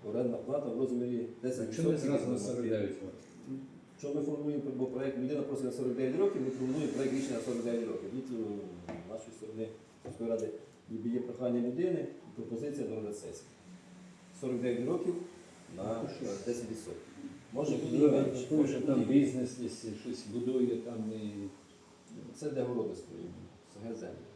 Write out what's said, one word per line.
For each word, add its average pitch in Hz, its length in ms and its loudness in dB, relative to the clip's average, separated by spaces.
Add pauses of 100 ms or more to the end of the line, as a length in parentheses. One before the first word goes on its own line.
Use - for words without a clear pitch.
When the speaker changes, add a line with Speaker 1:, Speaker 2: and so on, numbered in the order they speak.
Speaker 1:
Орендна 117 280 2
плата 131 320 0
в 113 100 -2
розмірі 123 480 2 (160)
Speaker 2:
А 127 40 0
чому - 20 2
не - 0 -
Speaker 1:
десять 117 200 0
відсотків 160 300 4
Speaker 2:
зразу 139 280 2
на 123 80 2
Speaker 1:
від - 60 -2
Speaker 2:
сорок 120 200 0
дев'ять 110 280 2
років? - 200 -6 (920)
Speaker 1:
Чому 143 120 -2
ми 147 80 2
формуємо, 147 420 0 (140)
бо 127 80 4
проект 131 320 0
людина 131 240 0
просить 127 240 -2
на 123 60 2
сорок 123 240 0
дев'ять 131 240 2
років, 196 220 6
ми 131 80 2
формуємо 131 440 0
проект 135 200 2
рішення 127 240 0
на 113 60 -2
сорок 117 200 0
дев'ять 117 240 0
років. - 240 -4
Тут, 131 120 -4 (160)
е, 107 40 0 (640)
з 104 40 -10
нашої 113 260 -8
сторони 110 300 -6 (380)
міської 113 240 -4
ради 110 200 2 (400)
ніби 110 200 -4
є 123 100 2
прохання 120 480 0
людини, 165 400 2 (280)
пропозиція 120 520 -4
до 110 80 -4
розгляду 104 200 -4
сесії. - 320 -12 (920)
Сорок 123 200 0
дев'ять 123 260 2
років 180 280 2 (640)
на 92 60 -6 (200)
Speaker 2:
Ну, 143 140 -4
що? 131 80 -6 (200)
Speaker 1:
десять 120 260 -2
відсотків. - 320 -8 (500)
Може 143 220 2
бути - 200 0
і 143 40 8
Speaker 2:
Ну, 147 120 12
Speaker 1:
менше, 135 380 4
Speaker 2:
тому 156 120 6
Speaker 1:
може 127 120 6
Speaker 2:
що 123 80 0
Speaker 1:
бути 139 120 4
Speaker 2:
там 120 80 6
Speaker 1:
і 107 40 4
Speaker 2:
бізнес, 127 440 6 (100)
якщо 113 300 -4 (140)
щось 120 200 -6 (100)
будує, 120 440 4
там 110 340 -4
і 101 380 -4 (840)
Speaker 1:
Це 151 140 -4
для 131 140 0
городництва, 113 520 -2 (680)
це 113 120 -6
землі. - 200 -10 (200)